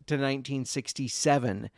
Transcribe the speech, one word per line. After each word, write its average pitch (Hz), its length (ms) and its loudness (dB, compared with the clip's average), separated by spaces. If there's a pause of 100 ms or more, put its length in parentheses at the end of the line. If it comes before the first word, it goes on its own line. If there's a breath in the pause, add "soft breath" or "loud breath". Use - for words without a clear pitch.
to 151 120 0
nineteen 135 480 0
sixty-seven. 123 1120 0